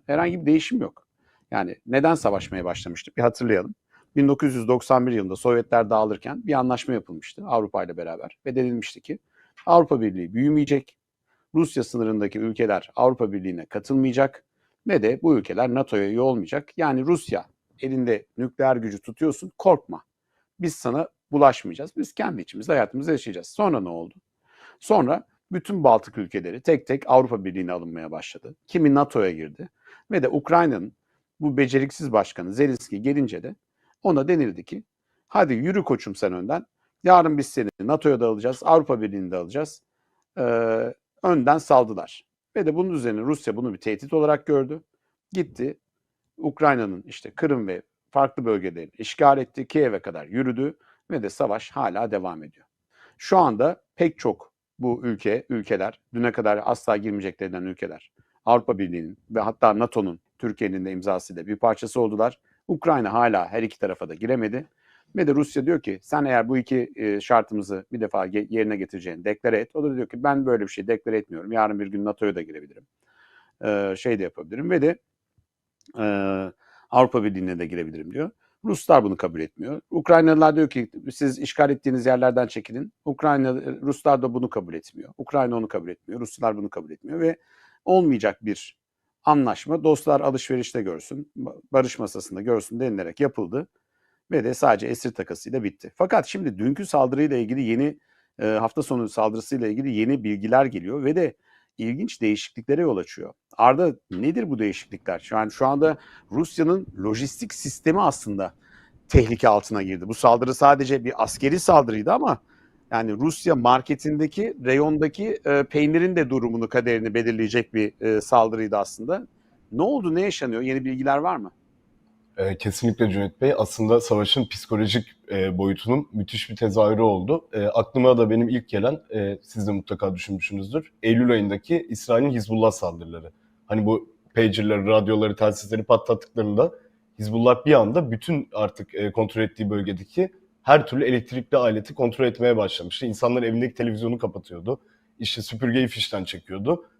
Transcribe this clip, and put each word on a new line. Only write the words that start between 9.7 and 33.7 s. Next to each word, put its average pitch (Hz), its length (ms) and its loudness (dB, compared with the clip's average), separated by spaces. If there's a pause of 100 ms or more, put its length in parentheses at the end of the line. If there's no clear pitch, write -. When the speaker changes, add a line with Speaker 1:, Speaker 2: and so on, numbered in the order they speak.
Speaker 1:
Birliği 92 320 -4
büyümeyecek, 143 640 0 (560)
Rusya 156 300 0
sınırındaki 107 560 -4
ülkeler 107 560 -2
Avrupa 123 360 2
Birliği'ne 92 340 -8
katılmayacak 131 800 0 (420)
ve 160 160 2
de 117 180 0
bu 160 160 4
ülkeler 110 360 -2
nato'ya 107 360 0
üye 113 120 -2
olmayacak. 131 560 -2
Yani 135 280 0
Rusya 160 400 -2 (340)
elinde 127 460 -2 (120)
nükleer 131 380 0
gücü 110 260 -6
tutuyorsun, 160 560 -4
korkma. - 460 2 (560)
Biz 165 160 -4
sana 135 320 -4 (240)
bulaşmayacağız. 143 680 2
Biz - 160 -8
kendi 165 280 -6
içimizde 147 320 -4
hayatımızı 135 380 0
yaşayacağız. 107 360 -6
Sonra 175 320 0
ne 90 100 -8
oldu? 85 240 -12 (680)
Sonra 160 480 2 (240)
bütün 180 320 -6
Baltık 117 340 6
ülkeleri 95 440 -6
tek 156 260 2
tek 135 200 -4
Avrupa 120 380 4
Birliği'ne 90 260 -6
alınmaya 82 400 -8
başladı. - 440 -14 (120)
Kimi 151 280 4
nato'ya 123 360 2
girdi. 78 380 -12 (420)
Ve 180 120 0
de - 60 2
Ukrayna'nın 147 640 2 (460)
bu 147 180 -2
beceriksiz 135 540 0
başkanı 98 420 0
Zelenski 123 480 -2
gelince 123 420 -2
de 131 120 -12 (480)